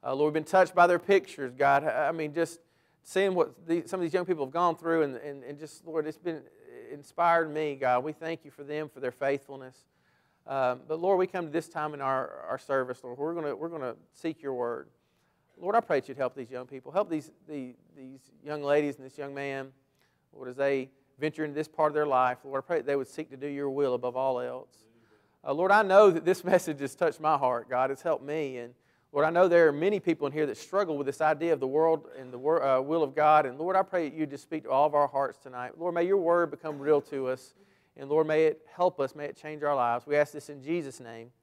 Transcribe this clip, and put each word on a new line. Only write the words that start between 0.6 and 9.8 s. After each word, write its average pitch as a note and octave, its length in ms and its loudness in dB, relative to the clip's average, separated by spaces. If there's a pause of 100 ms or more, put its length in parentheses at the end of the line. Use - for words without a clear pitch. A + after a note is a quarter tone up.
by F3 100 8
their F3 140 4
pictures, C#3+ 540 0
God. C#3 320 2
I, C#3+ 220 0
I D#3 40 -2
mean, D#3 220 -6
just E3 260 -4 (440)
seeing F#3+ 320 0
what D3+ 180 0 (140)
the, E3 180 0
some F#3+ 140 -6
of F3 40 -2
these E3 100 -4
young F3+ 120 0
people D#3+ 200 -2
have C3+ 80 -14
gone E3+ 220 0
through, E3 280 0
and, C#3 140 -4
and, C#3 260 -14
and D3 160 -14
just, D#3 260 -18
Lord, D#3+ 220 -4
it's D3+ 100 -10
been E3 260 -8 (480)
inspired E3 640 0
me, D3+ 220 -4
God. B2+ 300 0
We D#3 80 -6
thank D#3+ 320 -10
you C#3+ 60 -20
for - 120 -18
them, D3+ 240 -8
for C3+ 140 -16
their B2+ 100 -4
faithfulness. C3+ 760 -6 (600)